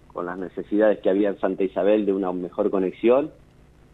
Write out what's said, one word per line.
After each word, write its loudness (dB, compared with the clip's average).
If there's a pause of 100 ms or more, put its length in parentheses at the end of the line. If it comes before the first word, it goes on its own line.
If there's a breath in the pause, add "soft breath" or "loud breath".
con -10
las -8
necesidades 0
que 0
había 2
en -4
Santa -2
Isabel 0
de 2
una -2
mejor -4
conexión, 0 (600)